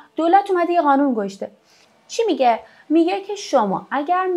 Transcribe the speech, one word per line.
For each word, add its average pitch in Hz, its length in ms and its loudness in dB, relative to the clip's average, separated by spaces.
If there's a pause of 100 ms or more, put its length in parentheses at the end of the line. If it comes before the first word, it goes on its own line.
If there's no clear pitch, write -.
(160)
دولت 381 360 2
اومده 349 220 0
یه 349 80 2
قانون 277 320 2
گذاشته. 202 380 -6 (560)
چی - 200 -2
میگه؟ 247 320 2 (300)
میگه 339 320 2
که 415 140 -10
شما 214 560 -2
اگر 349 460 -2